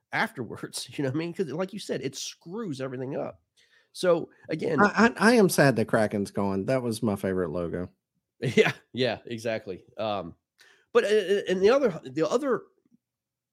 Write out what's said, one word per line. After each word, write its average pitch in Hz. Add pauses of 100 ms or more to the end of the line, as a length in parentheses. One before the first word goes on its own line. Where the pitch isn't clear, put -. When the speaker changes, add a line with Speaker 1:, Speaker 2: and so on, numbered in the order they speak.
(120)
Speaker 1:
afterwards, -
<laughs> -
you 156
know 135
what 131
I -
mean? 170
'Cause 185
like 175
you 202
said, 196
it 131
screws 170
everything 131
up. 135 (520)
So, 170 (200)
again 160
Speaker 2:
I, 202
I, 196
I 247
am 208
sad 143
the 110
Kraken's 107
gone. 98
That 131
was 113
my 104
favorite 92
logo. 87
Speaker 1:
<laughs> -
Yeah, 160 (200)
yeah, 117
exactly. 110 (140)
Um, 101 (580)
but, 233
uh, -
uh, 202 (100)
and 185
the 196
other, 247
the 139
other 247 (920)